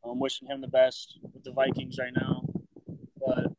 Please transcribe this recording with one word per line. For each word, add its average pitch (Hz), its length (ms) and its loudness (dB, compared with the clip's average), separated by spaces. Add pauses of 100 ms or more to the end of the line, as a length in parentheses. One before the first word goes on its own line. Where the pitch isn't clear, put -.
I'm 120 140 -6
wishing 131 300 -2
him 139 120 -4
the 131 80 -8
best 131 540 4
with - 220 -18
the 127 80 -12
Vikings 135 480 0
right 123 140 -4
now. - 280 0 (840)
But, 127 340 2